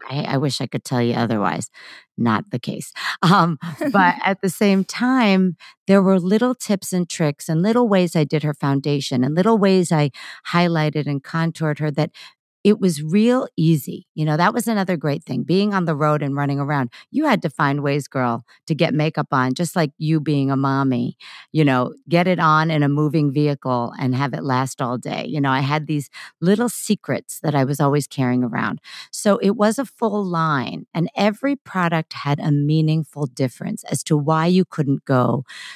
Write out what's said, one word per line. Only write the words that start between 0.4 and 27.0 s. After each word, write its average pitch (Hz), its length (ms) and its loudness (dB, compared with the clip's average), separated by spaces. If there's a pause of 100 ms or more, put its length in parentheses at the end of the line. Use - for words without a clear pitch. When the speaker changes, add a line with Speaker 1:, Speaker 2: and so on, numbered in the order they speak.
Speaker 1:
I 135 40 -6
could 127 180 -6
tell 123 200 0
you 117 100 2
otherwise. 107 560 -2 (480)
Not 113 320 0
the - 80 -6
case. - 340 -10 (160)
<laughs> - 140 -8
Um, 170 380 4 (320)
but 185 280 4
Speaker 2:
<laughs> - 60 -4
Speaker 1:
at 190 160 -2
the 190 80 0
same 196 340 2
time, 202 760 2 (280)
there 196 160 6
were 190 180 4
little 220 360 0
tips - 360 -4
and 180 160 -2
tricks - 400 -4
and 160 140 0
little 233 260 2
ways 185 280 2
I 160 80 4
did 147 180 -2
her 151 140 -2
foundation 139 680 0
and 147 120 0
little 208 240 4
ways 190 320 4
I 147 180 2 (380)
highlighted 156 580 0
and 139 180 -4
contoured 160 540 -2
her 151 140 -2
that 151 180 -2 (540)
it 214 180 4
was 165 200 0
real 220 540 2
easy. 165 580 0
You 151 120 -2
know, 151 100 0
that 180 180 2
was 226 140 -2
another 190 300 0
great 151 260 -4
thing. 143 200 -6
Being 196 300 0
on 185 120 0
the 156 100 0
road 151 260 0
and 139 140 -4
running 143 240 -2
around, 139 320 -2 (200)
you 285 120 0
had 302 200 2
to 165 60 -2
find 143 320 -2
ways, 143 280 -2
girl, 120 340 -2 (220)
to 160 100 -2
get 156 180 0
makeup 151 380 -2
on, 131 220 2
just 170 200 -4
like 156 240 0
you 156 220 0
being 143 320 0
a 135 60 0
mommy, 135 580 0 (380)
you 151 100 4
know, 127 300 2 (160)
get 175 180 2
it 175 120 2
on 156 300 4
in 151 140 2
a 143 60 2
moving 147 420 2
vehicle 131 640 0
and 127 180 -2
have 135 180 -2
it 139 100 -6
last 131 380 -2
all 123 160 -4
day. - 320 -6
You 151 100 -4
know, 139 120 2
I 131 100 2
had 147 260 -2
these 147 220 -4 (320)
little 208 260 2
secrets - 720 -4